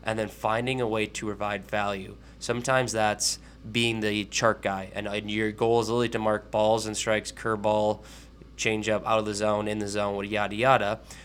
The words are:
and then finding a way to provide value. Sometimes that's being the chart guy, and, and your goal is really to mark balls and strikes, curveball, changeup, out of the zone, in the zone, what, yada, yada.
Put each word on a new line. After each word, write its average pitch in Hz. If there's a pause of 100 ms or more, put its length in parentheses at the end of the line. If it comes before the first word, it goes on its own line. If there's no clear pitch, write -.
and 110
then 107
finding 123
a 117
way 107
to 107
provide 104
value. 101 (220)
Sometimes 120
that's 107 (320)
being 117
the 104
chart 110
guy, 98
and, 104
and 104
your 107
goal 117
is 110
really 117
to 117
mark 107
balls 110
and 107
strikes, 107
curveball, 107 (540)
changeup, 107
out 110
of 107
the 104
zone, 104
in 107
the 104
zone, 101
what, 101
yada, 104
yada. 113 (240)